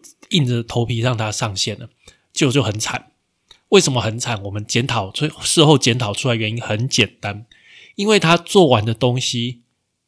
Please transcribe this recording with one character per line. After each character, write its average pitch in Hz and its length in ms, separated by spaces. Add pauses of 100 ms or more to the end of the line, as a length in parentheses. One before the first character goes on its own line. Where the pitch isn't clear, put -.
(300)
硬 151 180
着 120 160
头 117 220
皮 113 140
让 120 180
他 110 120
上 104 240
线 101 240
了， - 120 (420)
结 - 140
果 123 80
就 135 100
很 104 160
惨。 - 320 (560)
为 196 140
什 147 100
么 127 80
很 110 180
惨？ 120 260
我 98 60
们 104 160
检 127 220
讨， 104 240
最-， 151 180 (140)
事 - 220
后 147 120
检 120 200
讨 107 160
出 131 160
来 117 60
原 110 140
因 117 120
很 110 260
简 - 320
单， 104 260 (500)
因 196 120
为 214 100
他 170 200
做 175 300
完 110 180
的 113 80
东 123 260
西 120 440 (440)